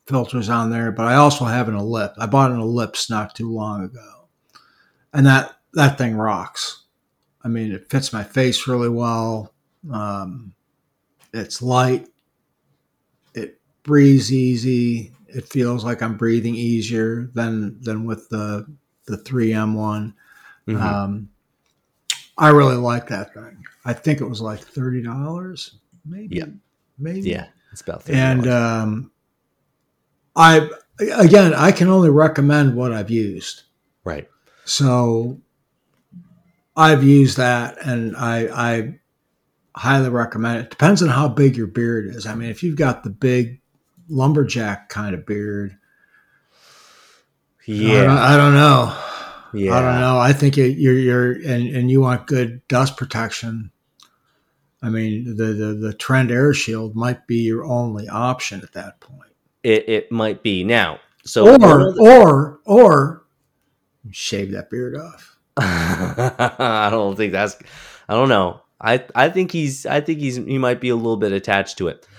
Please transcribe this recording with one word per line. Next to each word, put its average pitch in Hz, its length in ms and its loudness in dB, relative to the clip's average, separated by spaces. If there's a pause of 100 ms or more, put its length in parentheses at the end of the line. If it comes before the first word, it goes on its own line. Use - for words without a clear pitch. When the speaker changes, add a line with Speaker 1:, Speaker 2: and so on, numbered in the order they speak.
Speaker 1:
filters 123 440 -4
on 117 200 -2
there. 117 220 -4
But 113 160 -4
I 123 80 2
also 143 300 4
have 117 220 -2
an 110 80 -6
Ellipse. 104 440 -6
I 113 80 -6
bought 131 240 2
an 120 80 -6
Ellipse 113 500 -6
not 107 240 -8
too 117 180 -10
long 107 340 -10
ago. - 360 -20 (920)
And 139 120 4
that, 135 280 2 (200)
that 139 240 0
thing 117 180 -4
rocks. 104 680 -8 (600)
I 117 40 -8
mean, 113 240 -6
it - 180 -14
fits 135 240 -4
my 107 100 -10
face 127 440 -2
really 120 220 -2
well. 113 640 -6 (380)
Um, 101 600 -10 (800)
it's 117 280 -12
light. 127 460 -2 (1300)
It - 260 -16 (240)
breathes 139 480 4
easy. 120 800 -2 (160)
It - 200 -14
feels 120 360 -4
like 117 180 -6
I'm 113 160 -6
breathing 117 380 -2
easier 113 800 -4
than, 113 480 -6
than 113 240 -8
with 110 240 -12
the, 104 380 -8 (380)
the 107 120 -10
three 117 360 -4
M 110 200 -4
one. 107 400 -6 (540)
Speaker 2:
Mm-hmm. 110 140 -4
Speaker 1:
Um, 101 480 -6 (1080)
I 151 120 4
really 143 260 6
like 120 320 -4
that 101 260 -12
thing. 107 300 -20 (220)
I 120 80 -4
think 143 280 -2
it 113 40 -6
was, 113 160 -10
like, 107 180 -10
thirty 127 420 -8
dollars, 156 800 -12 (260)
maybe. 180 320 -16
Speaker 2:
Yeah. - 80 -10 (540)
Speaker 1:
Maybe. 185 320 -8
Speaker 2:
Yeah, - 160 -10 (240)
it's - 100 -20
about - 280 -14
Speaker 1:
And, 131 320 0
Speaker 2:
thirty 123 80 -2
dollars. 117 340 -2
Speaker 1:
um, 110 280 -8 (1200)
I, 160 340 6 (300)
again, 196 540 6
I 151 180 4
can 175 160 2
only 190 220 4
recommend 147 640 2
what 123 180 -4
I've 107 160 -8
used. 104 540 -6 (400)
Speaker 2:
Right. 76 260 -12 (360)
Speaker 1:
So 123 760 -2 (1400)
I've 156 280 6
used 139 340 6
that, 123 460 -2
and 117 320 -6
I, 117 320 -4 (260)
I 117 260 -6 (760)
highly 131 340 0
recommend 117 500 -4
it. 120 100 -14
Depends 180 320 2
on 165 80 0
how 135 180 0
big 127 300 2
your 110 100 -6
beard 117 400 -4
is. 101 200 -14
I 107 80 -10
mean, 117 140 -8
if 110 140 -12
you've 160 140 -4
got 135 260 -2
the 113 60 -10
big 123 500 -2 (500)
lumberjack 131 800 -2
kind 104 260 -8
of - 100 -14
beard, 104 520 -8 (1900)
Speaker 2:
Yeah. 107 360 2
Speaker 1:
I 131 40 6
don't, 135 120 6
I 135 200 6
don't 143 160 6
know. 135 440 4 (560)
Speaker 2:
Yeah. 98 240 -2
Speaker 1:
I 127 40 2
don't 127 180 0
know. 127 180 2
I 123 160 4
think 139 240 2
it, 135 200 2
you're, 135 160 2
you're, 123 400 0
and, 123 420 -4
and 127 160 0
you 135 100 4
want 127 260 -2
good 123 400 -4
dust 131 300 0
protection. 113 720 -8 (1120)
I 113 80 -8
mean, 110 360 -6 (100)
the, 110 120 -4
the, 107 260 -6
the 107 200 -8
Trend 131 380 -2
Air 139 220 2
Shield 110 420 -6
might 117 320 -6
be 120 140 -2
your 113 240 -4
only 117 420 -6
option 117 540 -6
at 82 120 -20
that - 260 -18
point. - 300 -20 (340)
Speaker 2:
It, 110 240 0
it 110 240 -4
might 110 300 -4
be. 95 220 -2
Now, 101 360 0 (240)
so 117 240 2
Speaker 1:
Or, 269 120 12
Speaker 2:
one 160 220 8
of 180 140 0
the - 60 2
Speaker 1:
or, 180 640 8
or 165 580 6 (840)
shave 98 420 -6
that 98 180 -10
beard 123 260 -8
off. 165 400 -18 (100)
Speaker 2:
<laughs> - 120 -10
I 107 1300 -2
don't 104 260 -2
think 101 180 -4
that's, 101 240 -4 (520)
I 107 40 -2
don't 127 160 2
know. 95 320 0 (180)
I, 123 240 -2 (100)
I 131 160 2
think 185 220 -4
he's, 143 340 -6
I 143 160 -2
think 156 180 -6
he's, 131 180 -6
he 131 200 -6
might 123 240 -2
be 127 80 -4
a 120 60 0
little 113 220 -2
bit 101 160 -2
attached 98 460 -4
to 87 100 -4
it. - 180 -16 (120)